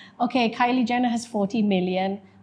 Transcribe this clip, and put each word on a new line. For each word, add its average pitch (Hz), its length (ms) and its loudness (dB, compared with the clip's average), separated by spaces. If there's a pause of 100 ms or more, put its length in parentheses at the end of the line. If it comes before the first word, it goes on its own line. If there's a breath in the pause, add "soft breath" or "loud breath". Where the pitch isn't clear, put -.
(200 loud breath)
Okay, 240 320 2
Kylie 247 340 2
Jenner 247 240 0
has 233 160 -4
forty 208 360 -2
million, 190 580 0 (240 loud breath)